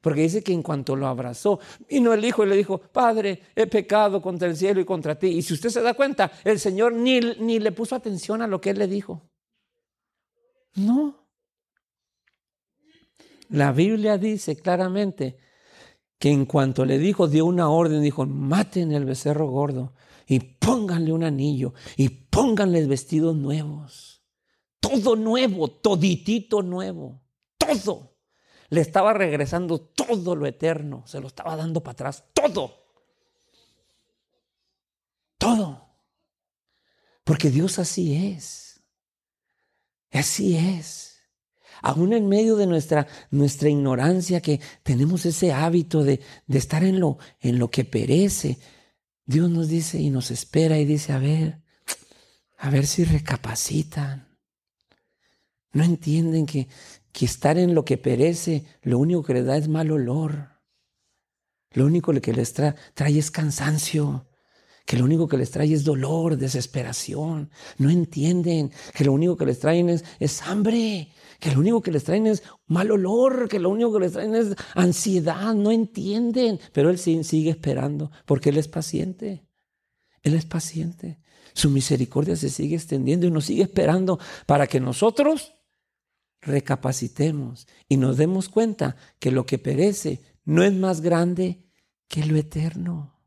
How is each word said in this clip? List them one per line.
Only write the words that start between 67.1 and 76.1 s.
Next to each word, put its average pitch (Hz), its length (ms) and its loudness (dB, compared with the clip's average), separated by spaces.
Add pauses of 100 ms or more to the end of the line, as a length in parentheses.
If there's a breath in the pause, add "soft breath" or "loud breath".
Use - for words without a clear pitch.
No 135 140 4
entienden 165 800 0 (220 loud breath)
que 143 100 0
lo 139 80 4
único 165 240 2
que - 80 -2
les 131 140 -2
traen 175 320 2
es, 165 120 0 (160 loud breath)
es - 220 -4
hambre. 208 720 -2 (260 loud breath)
Que 156 140 -2
lo 135 80 2
único 220 220 2
que - 80 -4
les 147 140 -2
traen 208 220 0
es 214 160 0 (240 loud breath)
mal 180 240 0
olor. 233 600 2
Que 208 80 -2
lo 175 100 0
único 226 240 0
que 208 80 2
les 180 120 0
traen 214 220 -4
es 220 220 0 (180 loud breath)
ansiedad. 180 800 0
No 208 180 2
entienden." 226 840 0 (140 loud breath)